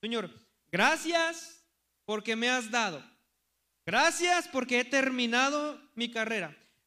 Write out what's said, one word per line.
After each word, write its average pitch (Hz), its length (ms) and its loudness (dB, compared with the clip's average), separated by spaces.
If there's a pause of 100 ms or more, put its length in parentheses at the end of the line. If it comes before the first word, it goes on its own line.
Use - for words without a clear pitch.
Señor, 214 300 -4 (420)
gracias 320 920 0 (420)
porque 214 300 -4
me 233 140 0
has 247 220 0
dado. 208 340 -2 (840)
Gracias 339 600 2
porque 247 320 0
he 247 40 0
terminado 269 960 0 (140)
mi 233 160 -6
carrera. 220 460 -4 (300)